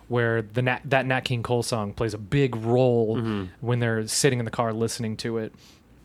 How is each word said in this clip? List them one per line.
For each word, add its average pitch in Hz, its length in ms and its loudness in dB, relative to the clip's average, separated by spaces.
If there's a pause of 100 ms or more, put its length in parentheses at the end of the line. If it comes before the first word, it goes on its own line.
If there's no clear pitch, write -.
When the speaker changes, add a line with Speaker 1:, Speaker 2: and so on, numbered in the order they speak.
Speaker 1:
where 117 320 2
the 107 200 -4
Nat, 127 220 0
that 131 220 2
Nat 131 160 0
King 117 220 -2
Cole 120 200 0
song 104 300 -2
plays 113 200 -2
a 104 40 -8
big 120 400 0
role 117 580 4
Speaker 2:
Mm-hmm. 110 280 -2 (180)
Speaker 1:
when 120 180 0
they're 113 260 0
sitting 127 340 2
in 120 40 -2
the 113 80 -6
car 113 220 0
listening 110 440 -4
to 113 200 -4
it. 110 160 -6 (520)